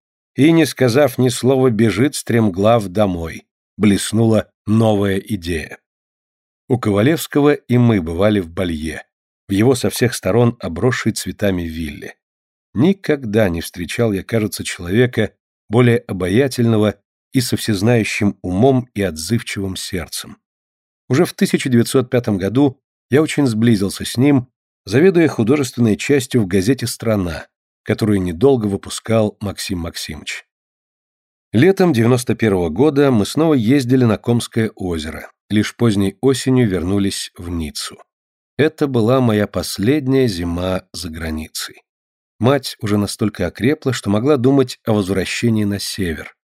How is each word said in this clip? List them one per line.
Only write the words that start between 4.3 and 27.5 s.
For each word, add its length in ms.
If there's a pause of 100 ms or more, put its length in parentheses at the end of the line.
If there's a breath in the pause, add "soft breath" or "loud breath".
новая 520
идея. 640 (880)
У 100
Ковалевского 760
и 240
мы 240
бывали 400
в 80
Болье, 560 (420)
в 40
его 240
со 140
всех 260
сторон 440
обросшей 520
цветами 520
вилле. 520 (580)
Никогда 760
не 120
встречал 500
я, 120
кажется, 400
человека 680 (360)
более 300
обаятельного 960 (360)
и 100
со 160
всезнающим 840
умом 520
и 80
отзывчивым 760
сердцем. 600 (720)
Уже 160
в 80
тысяча 360
девятьсот 400
пятом 280
году 440 (280)
я 120
очень 240
сблизился 600
с 120
ним, 300 (380)
заведуя 420
художественной 720
частью 440
в 60
газете 400
«Страна», 600 (360)